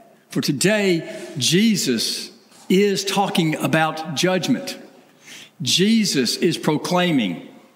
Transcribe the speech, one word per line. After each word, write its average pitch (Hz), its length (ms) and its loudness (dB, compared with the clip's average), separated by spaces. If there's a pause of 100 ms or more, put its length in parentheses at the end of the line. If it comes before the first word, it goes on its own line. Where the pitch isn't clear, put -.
(300)
for - 100 -2
today, 185 960 0
Jesus 156 920 0 (380)
is 196 360 2
talking 185 520 0
about 160 580 -2
judgment. 170 640 -2 (840)
Jesus 175 760 2
is 170 200 2
proclaiming 151 920 0 (280)